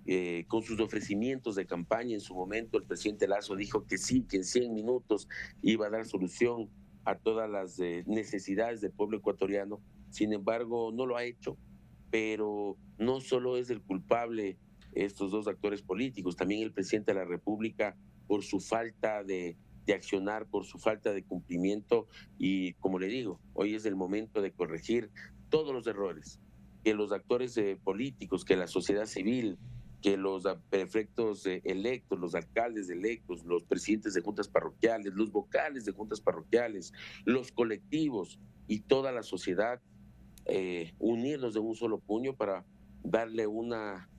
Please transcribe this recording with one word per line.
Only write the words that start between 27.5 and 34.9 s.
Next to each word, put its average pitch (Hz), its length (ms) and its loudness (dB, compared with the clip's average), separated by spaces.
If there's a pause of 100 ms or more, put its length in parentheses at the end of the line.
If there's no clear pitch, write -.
eh, 98 260 2
políticos, 98 600 -2
que 95 100 8
la 90 120 2
sociedad 101 400 2
civil, 107 500 0 (460)
que 98 140 4
los, 95 280 0
ah, 92 240 -2
prefectos, 104 800 0
eh, 92 180 0
electos, 98 540 0
los 87 160 -2
alcaldes 107 560 -2
electos, 90 520 -4
los 85 200 2
presidentes 101 500 0
de 90 80 2
juntas 101 260 -2
parroquiales, 101 680 2